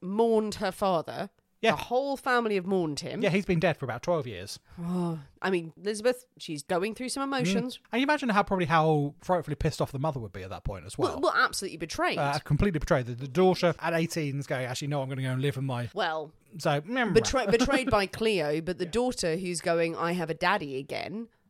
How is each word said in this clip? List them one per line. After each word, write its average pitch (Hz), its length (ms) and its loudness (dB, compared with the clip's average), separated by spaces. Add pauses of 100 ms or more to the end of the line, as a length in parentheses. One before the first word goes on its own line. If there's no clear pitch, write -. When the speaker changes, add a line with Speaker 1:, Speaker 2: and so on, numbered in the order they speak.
Speaker 1:
mourned 214 540 0
her 196 180 -2
father 170 560 -2 (340)
Speaker 2:
Yeah. 226 120 6
Speaker 1:
The - 20 -6
whole 269 400 -2
family 240 380 0
have 180 100 0
mourned 170 360 0
him. 156 200 -6
Speaker 2:
Yeah, 208 80 2
he's 185 160 2
been 175 140 2
dead 165 180 2
for 139 80 -8
about 120 160 -6
twelve 160 240 0
years. 98 320 -10 (240)
Speaker 1:
Oh, 170 380 -2 (240)
I 190 80 0
mean, 165 280 -2
Elizabeth, 214 460 -2 (140)
she's 147 240 -10
going 190 320 0
through 254 140 -8
some 269 120 -4
emotions. 254 560 0
Speaker 2:
Mm. - 20 -20 (120)
And 226 80 0
you 277 60 2
imagine 285 240 0
how 202 120 4
probably 190 240 2
how 156 560 4
frightfully 165 320 0
pissed - 260 -2
off 143 120 0
the 131 80 -8
mother 139 200 -2
would 107 140 -10
be 95 80 -10
at 92 80 -10
that 92 140 -8
point 95 240 -6
as - 100 -10
well. 330 140 2
Speaker 1:
Well, - 100 -4
well, 302 140 4
absolutely 190 420 0
betrayed. 233 400 -2
Speaker 2:
Uh, 143 220 0
completely 160 400 2
betrayed. 131 260 2
The, 123 80 -6
the 127 140 -8
daughter 175 500 4
at 165 160 -2
eighteen 160 460 -2
is 135 80 -8
going, 127 180 -2
"Actually, 127 220 -6
no, 143 160 -2
I'm 131 60 -6
gonna 135 120 -6
go 131 80 -2
and 127 140 -2
live 143 120 0
with 135 100 -4
my" 120 280 -4
Speaker 1:
Well, 160 380 -2 (260)
Speaker 2:
So, 147 240 2
mm, 220 320 0
Speaker 1:
betra-, 220 380 4
Speaker 2:
<laughs> - 0 -
Speaker 1:
betrayed 254 400 4
by 202 160 4
Cleo, 165 540 0
but - 180 -6
the 180 60 -2
Speaker 2:
Yeah. 165 60 -10
Speaker 1:
daughter 226 460 0
who's 180 240 -4
going, 170 340 2
"I 165 180 0
have 180 180 -2
a - 20 -2
daddy 165 460 0
again. 160 480 -8 (220)